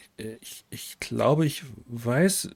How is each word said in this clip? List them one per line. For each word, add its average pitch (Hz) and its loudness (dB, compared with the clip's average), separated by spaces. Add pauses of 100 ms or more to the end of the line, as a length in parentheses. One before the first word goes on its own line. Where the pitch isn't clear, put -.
(180)
„Ich, - -12
ich - -14
glaube, 127 2
ich - -2 (220)
weiß, 123 2